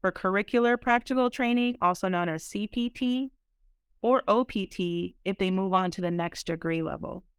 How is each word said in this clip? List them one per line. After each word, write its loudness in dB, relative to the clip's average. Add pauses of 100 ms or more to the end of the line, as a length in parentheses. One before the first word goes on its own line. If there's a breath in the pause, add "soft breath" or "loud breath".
for 0
curricular 2
practical 2
training, 0
also 2
known 0
as -4
C -6
P -4
T, -2 (680)
or 4
O 6
P -4
T -4
if -2
they 2
move 0
on 2
to -8
the 0
next -4
degree -2
level. -6 (140)